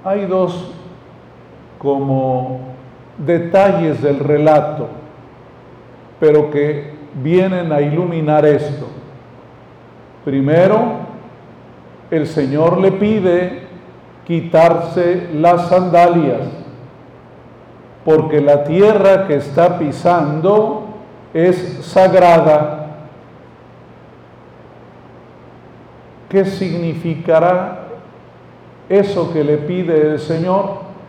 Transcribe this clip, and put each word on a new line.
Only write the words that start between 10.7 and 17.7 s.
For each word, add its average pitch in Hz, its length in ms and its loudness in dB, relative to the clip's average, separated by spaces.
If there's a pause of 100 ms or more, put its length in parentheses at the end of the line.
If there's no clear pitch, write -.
el 156 160 -2
Señor 156 500 0
le 190 140 2
pide 185 720 -2 (600)
quitarse 170 1080 0
las 170 360 2
sandalias, 170 720 2 (1600)